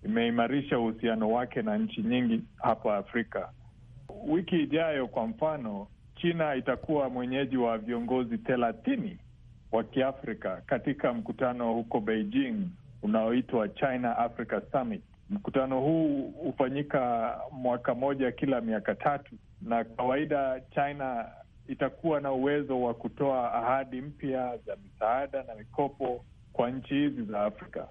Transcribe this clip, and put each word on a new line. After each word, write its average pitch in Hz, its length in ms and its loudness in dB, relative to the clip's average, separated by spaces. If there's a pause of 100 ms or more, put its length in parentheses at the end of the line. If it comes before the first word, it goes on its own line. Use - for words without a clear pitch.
imeimarisha 117 720 2
uhusiano 113 540 2
wake 120 300 0
na 107 160 0
nchi 110 240 -2
nyingi 117 400 2 (140)
hapa 110 400 2
Afrika. 101 560 -4 (760)
Wiki 175 340 2
ijayo, 147 460 0
kwa 113 180 -2
mfano, 113 600 -4 (340)
China 165 340 2
itakuwa 131 560 0
mwenyeji 127 460 0
wa 117 220 4
viongozi 117 600 0
thelathini 123 800 0 (540)
wa 113 120 4
Kiafrika 113 840 -2
katika 135 460 0
mkutano 120 600 0
huko 117 280 0
Beijing 110 540 0 (480)
unaoitwa 110 680 2
China 123 500 0
Africa 117 420 0 (120)
Summit. 117 300 -2 (280)
Mkutano 131 500 0
huu 143 500 2
hufanyika 131 1040 0 (180)
mwaka 123 420 0
moja 135 380 0
kila 135 280 2
miaka 110 340 0
tatu, 143 400 -2 (280)
na 117 220 0
kawaida 131 760 0 (140)
China 139 540 -2 (400)
itakuwa 143 520 0
na 139 120 0
uwezo 135 500 2
wa 120 120 2
kutoa 127 600 0
ahadi 127 460 0
mpya 131 560 -4 (100)
za 101 100 -6
misaada 135 680 -2
na 113 120 -12
mikopo 127 680 -2 (280)
kwa 120 180 0
nchi 131 240 -4
hizi 139 280 2
za 104 220 0
Afrika. 87 460 -4